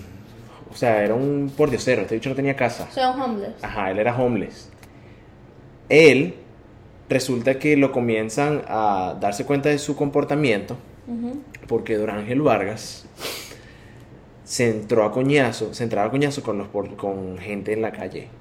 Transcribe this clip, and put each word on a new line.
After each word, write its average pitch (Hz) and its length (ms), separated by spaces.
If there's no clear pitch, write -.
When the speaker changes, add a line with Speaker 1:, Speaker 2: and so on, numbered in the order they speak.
Speaker 1:
o - 40
sea, 110 280
era 104 120
un 139 400
pordiosero. 127 480
Este 110 120
bicho 123 140
no 131 60
tenía 139 200
casa. 113 340
Speaker 2:
O - 40
sea, 254 180
un 262 100
homeless. 220 420
Speaker 1:
Ajá, 98 280
él 98 80
era 117 160
homeless. 123 540
Él, 151 480
resulta 131 520
que 151 160
lo 135 160
comienzan 120 760
a 98 520
darse 101 260
cuenta 143 240
de 147 100
su 143 160
comportamiento 139 840
Speaker 2:
Ujú. 240 340
Speaker 1:
porque 113 300
Dorángel 107 440
Vargas 110 680
se 120 260
entró 107 360
a 107 60
coñazo, 127 600
se 123 120
entraba 107 220
a 110 40
coñazo 139 320
con 107 160
los 101 80
por-, 104 300
con 95 420
gente 101 340
en 110 80
la 107 100
calle. - 360